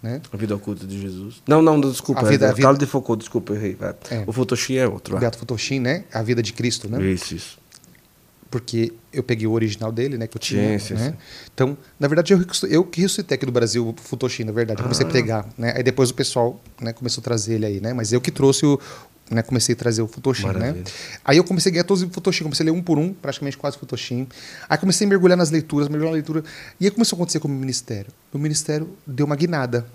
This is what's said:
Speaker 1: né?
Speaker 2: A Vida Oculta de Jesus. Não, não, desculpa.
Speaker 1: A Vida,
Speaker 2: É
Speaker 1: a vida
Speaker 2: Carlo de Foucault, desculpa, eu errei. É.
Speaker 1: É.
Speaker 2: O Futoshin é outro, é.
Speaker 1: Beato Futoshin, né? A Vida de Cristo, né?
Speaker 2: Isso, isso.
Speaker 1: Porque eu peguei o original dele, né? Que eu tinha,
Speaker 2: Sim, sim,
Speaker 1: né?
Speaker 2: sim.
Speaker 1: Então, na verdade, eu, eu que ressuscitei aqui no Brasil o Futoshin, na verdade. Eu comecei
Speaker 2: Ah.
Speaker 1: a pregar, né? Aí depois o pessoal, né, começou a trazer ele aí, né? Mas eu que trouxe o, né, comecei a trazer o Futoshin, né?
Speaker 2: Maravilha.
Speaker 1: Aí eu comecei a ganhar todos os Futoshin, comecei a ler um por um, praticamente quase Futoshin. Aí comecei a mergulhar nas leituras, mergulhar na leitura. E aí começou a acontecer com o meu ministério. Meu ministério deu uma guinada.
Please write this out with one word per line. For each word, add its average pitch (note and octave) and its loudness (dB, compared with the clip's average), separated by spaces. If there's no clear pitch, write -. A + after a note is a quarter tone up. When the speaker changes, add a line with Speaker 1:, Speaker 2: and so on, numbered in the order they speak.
Speaker 1:
né? A#2+ -6
Speaker 2:
A G#2 -10
Vida G#2 -2
Oculta G2+ -8
de G2 -8
Jesus. G2 -10
Não, D#3 8
não, D#3 6
desculpa. C3 0
Speaker 1:
A - 4
Vida, C#3 6
Speaker 2:
É C3 6
Speaker 1:
a - 2
vida C3 0
Speaker 2:
Carlo C3+ 8
de C#3+ 2
Foucault, A#2+ -2
desculpa, G#2+ -4
eu G#2 -2
errei. G#2 -4
É. G2+ -8
Speaker 1:
É. G#2 -4
Speaker 2:
O A2 -4
Futoshin B2+ -2
é B2+ 2
outro, G2 -4
é. - -2
Speaker 1:
Beato A#2 0
Futoshin, B2 -4
né? C3+ 0
A A2+ -2
Vida A#2 0
de G2+ -4
Cristo, A#2 -2
né? G#2 -2
Speaker 2:
Isso, F#2+ 0
isso. - -14
Speaker 1:
Porque A2+ -2
eu B2+ -4
peguei A2 -2
o A2 2
original A2+ 0
dele, B2+ -2
né? A2+ -6
Que - -12
eu - -8
tinha, G#2 0
Speaker 2:
Sim, G2+ -6
sim, A2 -6
Speaker 1:
né? A#2 -2
Speaker 2:
sim. E3 -10
Speaker 1:
Então, C3+ 0
na D3 0
verdade, D#3+ 4
eu, F3+ 4
eu D#3 6
que E3+ -2
ressuscitei F#3 0
aqui C3+ -2
no B2+ -2
Brasil A#2 2
o A#2 -8
Futoshin, B2 -4
na A2 -4
verdade. A2 0
Eu A#2+ -4
comecei B2 0
Speaker 2:
Ah. - -4
Speaker 1:
a - -4
pregar, A2 0
né? A#2+ -2
Aí C3 0
depois B2 2
o - -8
pessoal, B2 -2
né, A#2 -6
começou B2 -6
a - -18
trazer A2+ -2
ele G#2+ 0
aí, G2+ -2
né? A#2 -4
Mas A2+ -2
eu B2 4
que - -2
trouxe C3+ 4
o, C#3+ 4
né, A2+ 2
comecei A#2+ 0
a - 2
trazer A#2 0
o A2 -2
Futoshin, A#2+ -2
né? F#2+ 0
Speaker 2:
Maravilha. A2+ -2
Speaker 1:
Aí C#3+ 8
eu F3+ 8
comecei F3+ 2
a - -2
ganhar F3 2
todos F#3 2
os F3+ -6
Futoshin, F3 -2
comecei D#3 -2
a D#3+ 4
ler E3 2
um F3+ -4
por E3 2
um, F3 0
praticamente C#3 -8
quase C#3+ -4
Futoshin. B2+ -6
Aí D#3 2
comecei F#3+ 2
a - 2
mergulhar F3+ 6
nas F3 2
leituras, D3+ 0
mergulhar D3+ 0
na E3 -2
leitura. D#3 -2
E F3+ 2
aí G3+ 6
começou G#3 2
a - -10
acontecer E3+ -2
com D3+ -4
o C#3+ 0
meu C3+ -2
ministério. A#2+ -6
Meu C#3+ -6
ministério D3+ -2
deu C#3 0
uma D3 0
guinada. C3+ 0